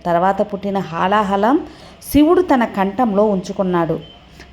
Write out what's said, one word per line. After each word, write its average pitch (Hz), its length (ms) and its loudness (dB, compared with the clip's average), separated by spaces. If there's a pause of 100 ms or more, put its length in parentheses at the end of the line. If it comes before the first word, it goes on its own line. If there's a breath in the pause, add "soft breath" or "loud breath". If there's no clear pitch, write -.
తర్వాత 190 460 0
పుట్టిన 196 260 -6
హాలాహలం 196 800 0 (520 loud breath)
శివుడు 302 300 4
తన 269 220 2
కంఠంలో 202 600 0
ఉంచుకున్నాడు. 180 760 -2 (540 loud breath)